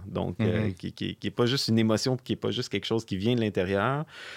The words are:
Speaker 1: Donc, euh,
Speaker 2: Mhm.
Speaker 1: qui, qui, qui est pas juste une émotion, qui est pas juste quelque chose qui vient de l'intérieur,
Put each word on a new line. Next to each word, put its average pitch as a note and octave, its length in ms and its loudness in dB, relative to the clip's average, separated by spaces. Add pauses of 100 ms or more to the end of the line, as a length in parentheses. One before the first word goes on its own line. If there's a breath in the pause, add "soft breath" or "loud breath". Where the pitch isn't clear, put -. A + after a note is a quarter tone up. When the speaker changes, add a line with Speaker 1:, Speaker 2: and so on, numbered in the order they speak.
Speaker 1:
Donc, F#2 340 -4
euh, G#2+ 280 2
Speaker 2:
Mhm. F#2+ 80 -2
Speaker 1:
qui, F2 180 -8
qui, F#2+ 220 -6
qui - 120 -8
est - 40 -2
pas A#2+ 160 2
juste C3 200 0
une A2+ 120 4
émotion, A2 360 2
qui - 180 -6
est F#2 40 -2
pas G#2+ 140 -2
juste A#2 180 -4
quelque G2+ 160 -4
chose A2+ 200 0
qui G2 120 -2
vient A2 160 2
de A#2+ 80 2
l'intérieur, G#2 640 0 (320 loud breath)